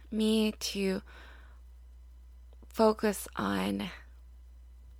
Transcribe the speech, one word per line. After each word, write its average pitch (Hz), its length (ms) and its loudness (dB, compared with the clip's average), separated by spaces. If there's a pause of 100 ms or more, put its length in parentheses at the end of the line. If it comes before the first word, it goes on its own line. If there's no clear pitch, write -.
(100)
me 214 480 4
to 196 440 0 (1700)
focus 220 600 4
on 196 520 0 (1120)